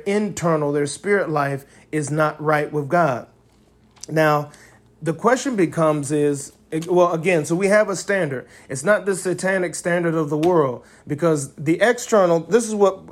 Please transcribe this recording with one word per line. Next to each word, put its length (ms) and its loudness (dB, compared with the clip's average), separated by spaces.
internal, 680 -2
their 140 0
spirit 420 -2
life 380 -2
is 200 -4
not 300 0
right 300 0
with 160 -4
God. 380 0
Now, 440 2
the 120 -2
question 420 0
becomes 560 0
is, 420 -2
well, 240 4
again, 340 0
so 100 -2
we 120 0
have 220 4
a 60 -4
standard. 500 -4
It's 140 -8
not 240 2
the 80 0
satanic 580 -2
standard 400 -2
of 160 -2
the 80 -2
world, 460 2
because 480 -2
the 260 -2
external, 600 2
this 260 2
is 80 -4
what, 240 4